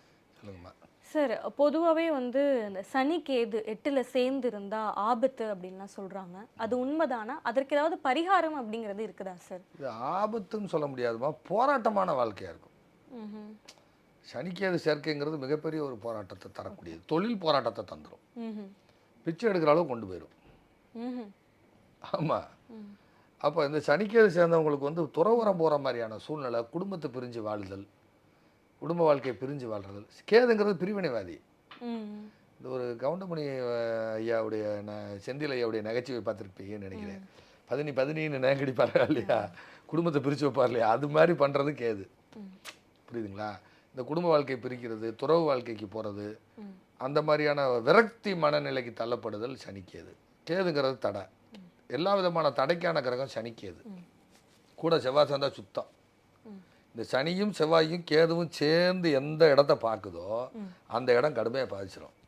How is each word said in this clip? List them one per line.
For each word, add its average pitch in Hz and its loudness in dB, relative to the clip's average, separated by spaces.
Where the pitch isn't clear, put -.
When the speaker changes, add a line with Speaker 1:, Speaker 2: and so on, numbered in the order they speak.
Speaker 1:
சொல்லுங்கம்மா. 92 -16
Speaker 2:
சார், 247 -2
பொதுவாவே 320 4
வந்து 262 0
இந்த 196 -8
சனி 294 0
கேது 220 -2
எட்டுல 277 0
சேர்ந்து 254 0
இருந்தா 214 -4
ஆபத்து 226 0
அப்படின்லாம் 185 -12
சொல்றாங்க. 190 -12
அது 247 -2
உண்மைதானா? 262 -2
அதற்கு 277 0
ஏதாவது 320 0
பரிகாரம் 320 2
அப்படிங்கிறது 214 -6
இருக்குதா 185 -10
சார்? 180 -14
Speaker 1:
இது 135 -6
ஆபத்துன்னு 196 -4
சொல்ல 151 -2
முடியாதும்மா. 123 -2
போராட்டமான 214 2
வாழ்க்கையா 104 -2
இருக்கும். 80 -18
Speaker 2:
ம்ஹும். 214 -16
Speaker 1:
சனி 135 -10
கேது 180 0
சேர்க்கைங்கிறது 151 0
மிகப்பெரிய 151 -2
ஒரு 131 -6
போராட்டத்தை 104 -10
தரக்கூடியது. 87 -14
தொழில் 202 0
போராட்டத்தை 131 0
தந்துரும். - -18
Speaker 2:
ம்ஹும். 214 -10
Speaker 1:
பிச்சை 170 -2
எடுக்கிற 175 2
அளவுக்கு 156 6
கொண்டு 117 -6
போயிரும். 87 -14
Speaker 2:
ம்ஹும். 240 -10
Speaker 1:
ஆமா. 120 -4
Speaker 2:
ம். 208 -18
Speaker 1:
அப்ப 151 0
இந்த 147 0
சனி 156 2
கேது 220 6
சேர்ந்தவங்களுக்கு 165 4
வந்து 156 -2
துறவறம் 202 2
போற 156 4
மாதிரியான 120 -2
சூழ்நிலை, 120 -4
குடும்பத்தை 170 -6
பிரிஞ்சு 123 -8
வாழ்தல், 101 -6
குடும்ப 165 0
வாழ்க்கையை 131 2
பிரிஞ்சு 131 -6
வாழ்றது. 101 -10
கேதுங்கிறது 214 6
பிரிவினைவாதி. 147 -4
Speaker 2:
ம். 214 -10
Speaker 1:
இந்த 131 -10
ஒரு 123 -4
கவுண்டமணி, 165 -4
அஹ், 117 -2
ஐயாவுடைய 110 -2
ந-, 104 -10
செந்தில் 143 -6
ஐயாவுடைய 113 -2
நகைச்சுவை 113 -4
பார்த்திருப்பீங்கன்னு 101 -12
நினைக்கிறேன். 98 -12
Speaker 2:
ம். 95 -20
Speaker 1:
பதினி 143 -4
பதினின்னு 147 -2
நேங்கடி 135 2
பாரு 123 4
இல்லையா, 110 2
Speaker 2:
ம். 104 -6
Speaker 1:
குடும்பத்தை 156 0
பிரிச்சு 139 0
வைப்பார் 123 4
இல்லையா, 117 4
அது 120 2
மாதிரி 156 6
பண்றது 143 2
கேது. 113 -4
Speaker 2:
ம். 196 -18
Speaker 1:
புரியுதுங்களா? 104 -8
இந்த 123 -8
குடும்ப 170 0
வாழ்க்கையை 135 2
பிரிக்கிறது, 113 -6
துறவு 160 4
வாழ்க்கைக்கு 120 -2
போறது, 104 -8
Speaker 2:
ம். 226 -16
Speaker 1:
அந்த 143 0
மாதிரியான 147 2
விரக்தி 180 4
மனநிலைக்கு 139 0
தள்ளப்படுதல் 117 -4
சனி 98 -14
கேது. 85 -18
கேதுங்கிறது 151 0
தடை. 101 -2
Speaker 2:
ம். - -20
Speaker 1:
எல்லா 175 2
விதமான 170 4
தடைக்கான 160 2
கிரகம் 127 -2
சனி 117 -8
கேது. 92 -14
Speaker 2:
ம். 233 -18
Speaker 1:
கூட 160 2
செவ்வாய் 131 6
சேர்ந்தா 139 0
சுத்தம். - -8
Speaker 2:
ம். 202 -18
Speaker 1:
இந்த 113 -8
சனியும் 180 2
செவ்வாயும் 165 4
கேதுவும் 165 4
சேர்ந்து 170 4
எந்த 151 6
இடத்த 139 8
பார்க்குதோ, 104 -4
Speaker 2:
ம். 233 -14
Speaker 1:
அந்த 123 4
இடம் 139 4
கடுமையா 117 -2
பாதிச்சிடும். 98 -12